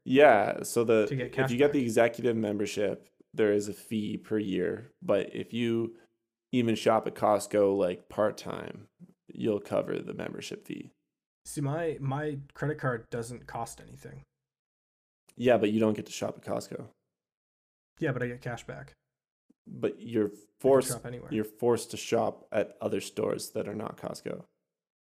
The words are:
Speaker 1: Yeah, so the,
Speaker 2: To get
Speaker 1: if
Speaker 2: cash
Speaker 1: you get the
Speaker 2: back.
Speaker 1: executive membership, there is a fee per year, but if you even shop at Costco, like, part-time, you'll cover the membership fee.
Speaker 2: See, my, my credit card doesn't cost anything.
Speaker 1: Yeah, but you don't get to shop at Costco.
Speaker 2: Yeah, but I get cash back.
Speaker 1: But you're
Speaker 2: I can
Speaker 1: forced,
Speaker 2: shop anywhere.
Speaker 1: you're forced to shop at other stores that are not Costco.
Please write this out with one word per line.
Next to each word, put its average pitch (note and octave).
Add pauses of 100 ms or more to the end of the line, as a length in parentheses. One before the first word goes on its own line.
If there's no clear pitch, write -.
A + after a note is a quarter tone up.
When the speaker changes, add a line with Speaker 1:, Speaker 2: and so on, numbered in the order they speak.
Speaker 1:
Yeah, B2+
so A#2+
the, A2
Speaker 2:
To C#3+
get A#2+
Speaker 1:
if -
Speaker 2:
cash C3
Speaker 1:
you A#2+
get D3
the D3
Speaker 2:
back. B2
Speaker 1:
executive A#2
membership, G#2 (240)
there G#2+
is G#2
a G2+
fee G#2+
per A2
year, F#2+ (120)
but G#2+
if G#2+
you A#2 (580)
even A#2
shop A2
at -
Costco, G2+
like, F#2
part-time, - (440)
you'll G#2+
cover -
the -
membership -
fee. - (560)
Speaker 2:
See, -
my, D3+
my C#3+ (140)
credit D3
card B2
doesn't A#2+
cost -
anything. C3 (1160)
Speaker 1:
Yeah, A#2+
but G#2+
you A2
don't A2
get -
to -
shop -
at -
Costco. - (1120)
Speaker 2:
Yeah, D3+
but B2
I B2
get A#2+
cash A#2+
back. - (760)
Speaker 1:
But -
you're A2+
Speaker 2:
I G2+
can - (220)
Speaker 1:
forced, C3
Speaker 2:
shop A#2+
anywhere. A#2+
Speaker 1:
you're G#2+
forced A#2+
to A2
shop A2
at -
other G#2+
stores -
that -
are G#2
not G#2+
Costco. - (580)